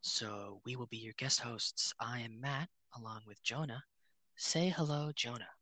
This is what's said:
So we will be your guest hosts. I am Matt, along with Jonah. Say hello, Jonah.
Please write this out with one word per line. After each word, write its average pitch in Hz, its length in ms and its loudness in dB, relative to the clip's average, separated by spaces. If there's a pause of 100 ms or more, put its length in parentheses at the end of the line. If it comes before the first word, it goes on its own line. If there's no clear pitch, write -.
So 101 640 -2
we 123 120 -4
will 123 100 -4
be 113 120 -6
your 110 160 -8
guest - 260 2
hosts. - 600 -2
I 120 200 0
am 113 200 -6
Matt, 139 280 0 (280)
along 110 300 -8
with 104 160 -16
Jonah. 131 400 0 (540)
Say 170 320 4
hello, 151 460 4
Jonah. 120 340 0 (120)